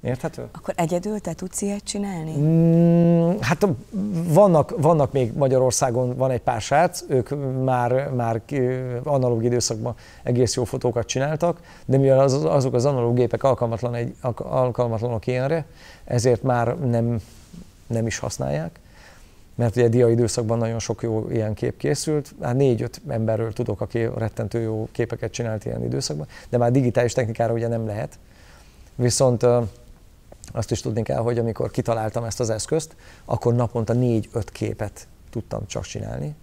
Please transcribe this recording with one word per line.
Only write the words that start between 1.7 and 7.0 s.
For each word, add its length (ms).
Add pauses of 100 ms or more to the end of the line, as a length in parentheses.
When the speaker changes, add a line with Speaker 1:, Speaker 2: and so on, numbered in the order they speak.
Speaker 2:
csinálni? 540
Speaker 1:
Mm, 1000
hát 280 (560)
vannak, 540
vannak 340
még 220
Magyarországon, 800
van 160
egy 100
pár 200
srác, 460